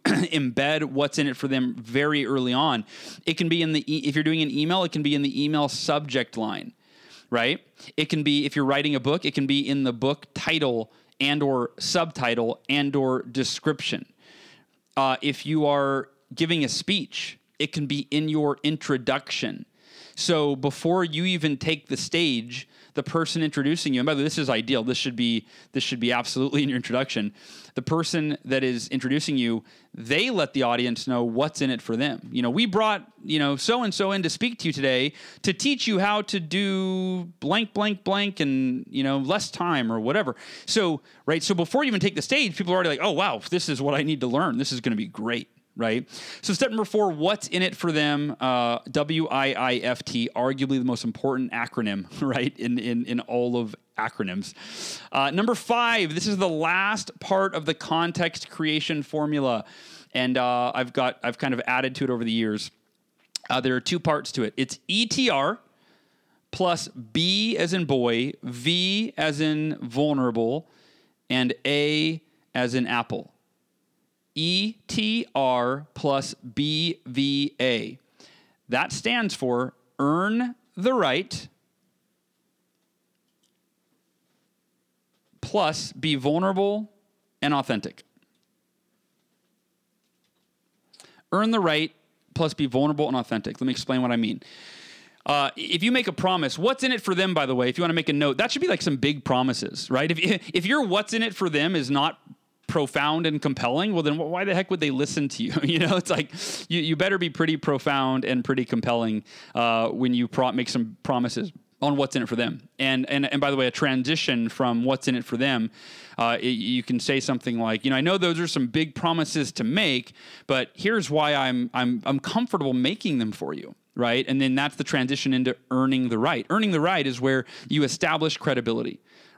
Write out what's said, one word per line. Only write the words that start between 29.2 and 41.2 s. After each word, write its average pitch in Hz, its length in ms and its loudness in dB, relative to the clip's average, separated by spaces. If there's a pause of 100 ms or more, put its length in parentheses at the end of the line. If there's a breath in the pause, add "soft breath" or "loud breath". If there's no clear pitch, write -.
you, 117 280 0 (280 loud breath)
they 147 380 0
let 175 220 0
the 135 100 0
audience 120 460 0
know 120 160 2
what's 127 360 0
in 135 100 2
it 117 120 -4
for 113 140 -4
them. 127 340 -4
You 123 120 -2
know, 120 80 2
"We 214 160 2
brought, 208 440 0 (140)
you 151 160 0
know, 143 160 2
so-and-so 214 560 0
in 196 100 -2
to 160 80 0
speak 240 300 -4
to 170 80 -2
you 147 40 -2
today 135 400 0 (300 loud breath)
to 196 100 0
teach 269 360 0
you 202 100 2
how 208 240 2
to 208 160 -4
do 185 840 -2 (160)
blank, 208 340 0
blank, 208 300 0
blank 196 340 0
and, 131 500 0
you 135 140 -2
know, 139 160 2
less 175 320 -2
time," 147 420 0
or 113 60 0
whatever. 131 380 0 (300 loud breath)
So, 175 340 0 (260 loud breath)